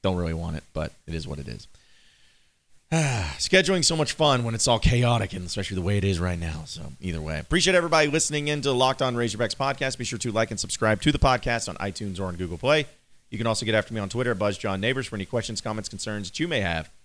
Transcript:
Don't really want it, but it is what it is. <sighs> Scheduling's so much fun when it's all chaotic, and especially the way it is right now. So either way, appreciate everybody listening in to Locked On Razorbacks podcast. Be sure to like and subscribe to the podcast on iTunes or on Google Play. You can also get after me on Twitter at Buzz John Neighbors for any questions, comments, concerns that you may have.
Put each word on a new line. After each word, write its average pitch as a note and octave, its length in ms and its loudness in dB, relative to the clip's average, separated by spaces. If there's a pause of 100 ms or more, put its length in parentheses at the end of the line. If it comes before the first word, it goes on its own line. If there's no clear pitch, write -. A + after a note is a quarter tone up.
Don't F#2 160 0
really E2 160 -2
want D#2+ 240 -4
it, - 60 -10 (100)
but D2+ 180 -4 (160)
it E2 60 -8
is D#2 120 -6
what C#2 140 -8
it C#2 80 -10
is. A1+ 200 -12 (1200)
<sighs> C3 480 0
Scheduling's F#3 480 4
so E3 80 2
much D#3 160 0
fun C3+ 320 4
when A2+ 100 -2
it's A2+ 140 0
all A#2 120 6
chaotic, A#2+ 520 4
and F2+ 140 -8
especially G2 300 -4
the F#2 60 0
way G2+ 160 2
it F#2+ 60 2
is F#2+ 160 2
right F2+ 180 0
now. D#2+ 280 -4
So - 160 -12 (180)
either E2 220 -4
way, D2+ 180 -4
appreciate F3+ 360 2
everybody D#3+ 340 4
listening D3 400 0
in D3 140 0
to C#3 100 2
Locked B2+ 280 2
On B2+ 140 0
Razorbacks A2+ 400 -2
podcast. C3+ 420 -4
Be B2 60 -8
sure A2+ 160 -6
to A#2+ 140 -4
like A2+ 180 2
and G#2 80 -6
subscribe - 440 0
to D3 100 4
the - 60 -2
podcast B2 500 2
on F2 60 -10
iTunes G2 440 -6
or F#2+ 60 -2
on F2+ 100 -4
Google F2 220 -6
Play. D3 300 2 (420)
You A2 80 -8
can A2+ 100 -2
also A2 180 0
get A2 100 2
after G#2+ 180 2
me A2 80 -2
on G2 80 -4
Twitter B2 220 -2
at F#2+ 80 -2
Buzz G#2 180 0
John F#2+ 240 -2
Neighbors B2+ 260 -2
for - 80 -10
any G2 80 -4
questions, A2+ 380 -4
comments, G#2+ 260 -6
concerns G#2 420 -6
that - 120 -12
you E3+ 80 -2
may C#3+ 100 0
have. E2 300 -2 (160)